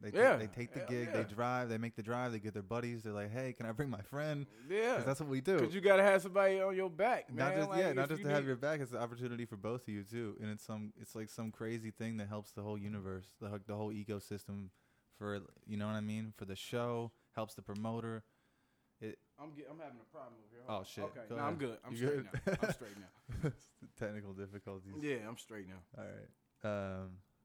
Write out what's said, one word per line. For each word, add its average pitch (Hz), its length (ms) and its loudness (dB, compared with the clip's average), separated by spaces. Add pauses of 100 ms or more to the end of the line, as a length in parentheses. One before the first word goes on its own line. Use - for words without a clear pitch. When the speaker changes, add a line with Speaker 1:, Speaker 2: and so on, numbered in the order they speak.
Speaker 1:
They 104 100 -6
ta-, 165 80 2
Speaker 2:
Yeah. 233 180 10
Speaker 1:
they 110 100 0
take 120 260 -6
the - 80 -4
Speaker 2:
Hell - 80 -6
Speaker 1:
gig, 120 240 -2
they - 80 2
Speaker 2:
yeah. - 40 0
Speaker 1:
drive, 120 460 0
they 110 80 2
make 117 180 -4
the 113 60 -4
drive, 120 300 0
they 110 60 -2
get 104 160 -4
their 104 80 -4
buddies. 117 400 -2
They're 110 120 -4
like, 104 160 -2
"Hey, 127 240 -2
can 120 120 -6
I 113 60 -2
bring 143 180 -2
my 107 120 -4
friend?" 143 440 -2 (220)
Speaker 2:
Yeah. 220 280 2
Speaker 1:
'Cause - 100 0
that's 139 140 2
what 151 100 -4
we 135 120 2
do. 185 160 6
Speaker 2:
'Cause 151 160 4
you 196 80 0
gotta 196 200 12
have 196 200 10
somebody 190 380 6
on 190 160 4
your 190 140 2
back, 185 400 4
Speaker 1:
Not 131 200 4
Speaker 2:
man. - 80 2
Speaker 1:
just, 151 120 2
Speaker 2:
Like, - 80 4
Speaker 1:
yeah, 185 120 6
Speaker 2:
if 135 60 2
Speaker 1:
not 135 120 4
just 156 120 0
Speaker 2:
you - 60 -2
Speaker 1:
to 143 80 4
have 143 100 6
Speaker 2:
need 135 40 2
Speaker 1:
your 131 80 2
back. 147 240 0
It's 127 100 -2
the 120 100 -2
opportunity 120 460 -2
for 113 100 -8
both 110 260 -2
of - 60 -8
you, 104 140 -2
too. 107 380 -4
And 107 100 -2
it's 107 140 -6
some, 107 340 -6
it's, - 160 -14
like, 110 160 -6
some 113 200 -6
crazy 113 400 -4
thing 113 280 -4
that 101 100 -4
helps 104 240 -6
the 104 100 -8
whole 107 160 -2
universe, 98 480 -4 (140)
the, 104 260 -4
the 104 80 -4
whole 107 180 -2
ecosystem 101 760 -6 (500)
for, 104 220 -2 (260)
you 107 120 -4
know 104 80 0
what 107 100 0
I 107 60 -2
mean? 110 340 -4
For - 100 -10
the 95 100 -6
show, 120 540 -2 (240)
helps 110 200 -4
the - 80 -12
promoter. 113 600 -4 (800)
It 110 180 -8 (200)
Speaker 2:
I'm 151 160 -14
get-, 143 160 -14
I'm 160 80 -14
having 135 220 -14
a 107 140 -20
problem 127 200 -14 (100)
over 110 100 -20
here. 120 120 -20
Hold 110 100 -2
Speaker 1:
Oh, 95 40 -2
Speaker 2:
on. 95 60 -6
Speaker 1:
shit. - 180 -8
Speaker 2:
Okay. 151 240 -8
Speaker 1:
Go 117 80 -6
Speaker 2:
No, - 60 -2
I'm 143 60 0
Speaker 1:
ahead. 165 100 -2
Speaker 2:
good. 123 260 -4
I'm 127 80 -10
Speaker 1:
You 117 60 -6
Speaker 2:
straight 139 180 2
Speaker 1:
good? 131 80 -4
Speaker 2:
now. 139 380 -2
I'm 214 100 2
straight 104 240 -10 (460)
now. 156 80 2 (260)
Speaker 1:
<laughs> - 220 -20
Technical 104 360 -6
difficulties. 98 640 -10
Speaker 2:
Yeah, 147 160 0 (120)
I'm 117 100 -8
straight 104 300 -12
now. 92 140 -14 (160)
Speaker 1:
All 104 60 -10
right. 98 1000 -6
Um, 92 80 -8 (340)